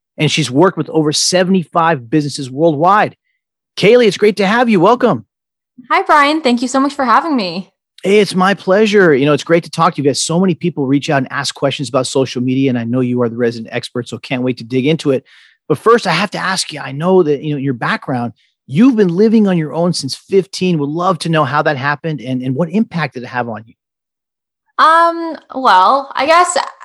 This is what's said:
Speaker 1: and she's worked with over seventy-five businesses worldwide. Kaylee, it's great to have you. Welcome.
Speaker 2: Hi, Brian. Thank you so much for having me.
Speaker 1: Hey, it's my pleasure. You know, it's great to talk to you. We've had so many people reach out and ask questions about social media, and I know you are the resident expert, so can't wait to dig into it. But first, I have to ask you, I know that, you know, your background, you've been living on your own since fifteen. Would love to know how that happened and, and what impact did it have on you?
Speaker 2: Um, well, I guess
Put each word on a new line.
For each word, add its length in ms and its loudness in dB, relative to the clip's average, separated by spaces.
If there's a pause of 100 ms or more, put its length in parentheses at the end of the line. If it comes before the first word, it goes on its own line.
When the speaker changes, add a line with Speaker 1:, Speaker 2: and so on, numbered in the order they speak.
(160)
Speaker 1:
and 120 0
she's 220 -4
worked 260 2
with 140 -6
over 220 0
seventy-five 960 0
businesses 400 -4
worldwide. 680 2 (600)
Kaylee, 320 4
it's 80 -2
great 220 2
to 100 0
have 200 0
you. 120 4
Welcome. 440 2 (640)
Speaker 2:
Hi, 140 0
Brian. 380 2
Thank 220 0
you 40 -4
so 140 0
much 140 0
for 100 -4
having 320 0
me. 360 -6 (300)
Speaker 1:
Hey, 160 2
it's 160 2
my 200 2
pleasure. 600 4
You 100 2
know, 100 4
it's 100 -2
great 180 2
to 80 -14
talk 240 0
to 40 -16
you. 40 -4
We've 80 2
had 60 -2
so 240 -2
many 160 0
people 320 -4
reach 200 0
out 100 0
and 120 -4
ask 240 -8
questions 340 -4
about 200 -2
social 340 -2
media, 280 0
and 60 -2
I 60 -4
know 160 -4
you 240 -2
are 60 0
the 80 -10
resident 360 -4
expert, 360 -8
so 100 -12
can't 240 -6
wait 140 -2
to 80 -16
dig 200 -2
into 280 0
it. 120 -2 (440)
But 100 0
first, 300 2
I 40 0
have 200 -2
to 60 -8
ask 340 -6
you, 80 -12
I 100 -12
know 320 2
that, 180 0
you 140 -4
know, 60 -6
your 140 -2
background, 580 -4 (380)
you've 260 4
been 180 2
living 320 4
on 100 2
your 160 -4
own 200 0
since 240 -6
fifteen. 600 -2
Would 120 -2
love 300 -2
to 80 -6
know 160 2
how 180 -2
that 140 0
happened 440 -4
and, 220 -6
and 140 -4
what 140 -2
impact 440 -4
did 80 -10
it 40 -12
have 220 -6
on 180 -12
you? 80 -20 (1040)
Speaker 2:
Um, 600 2 (160)
well, 600 2
I 120 -2
guess 320 2 (260)